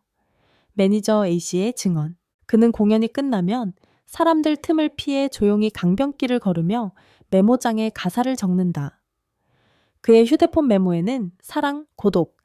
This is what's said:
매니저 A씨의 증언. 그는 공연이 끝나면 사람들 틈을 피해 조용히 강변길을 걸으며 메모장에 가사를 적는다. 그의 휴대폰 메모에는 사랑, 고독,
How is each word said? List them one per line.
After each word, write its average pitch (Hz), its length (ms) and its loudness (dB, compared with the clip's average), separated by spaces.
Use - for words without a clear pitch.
매니저 202 540 0
A씨의 175 440 -2
증언. 165 420 -4
그는 226 280 2
공연이 220 360 2
끝나면 226 640 -2
사람들 311 520 0
틈을 311 400 -2
피해 277 320 -2
조용히 208 420 0
강변길을 247 680 -2
걸으며 185 520 -2
메모장에 220 640 2
가사를 254 440 -4
적는다. 180 640 -2
그의 226 220 6
휴대폰 320 440 2
메모에는 190 720 0
사랑, 294 460 -6
고독, 185 480 -2